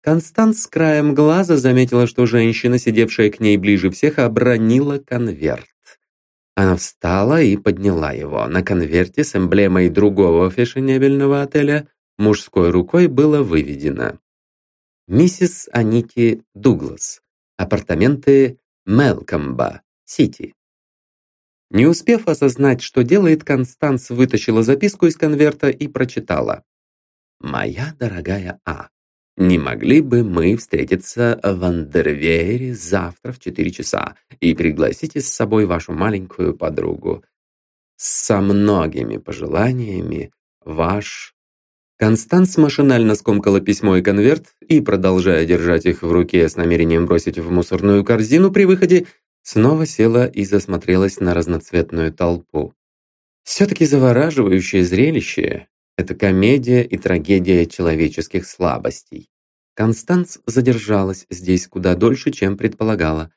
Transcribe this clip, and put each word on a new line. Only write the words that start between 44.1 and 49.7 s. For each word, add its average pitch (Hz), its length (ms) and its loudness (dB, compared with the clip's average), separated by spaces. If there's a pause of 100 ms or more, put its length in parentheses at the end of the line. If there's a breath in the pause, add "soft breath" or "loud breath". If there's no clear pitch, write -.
и, 156 220 2
продолжая 92 640 2
держать 85 400 0
их 87 160 -2
в 85 100 -2
руке 87 340 2
с 78 100 -4
намерением 85 500 2
бросить 85 320 -2
в 85 120 -8
мусорную 95 540 2
корзину 120 480 2
при 202 120 4
выходе, 185 420 4 (360 loud breath)
снова 151 440 2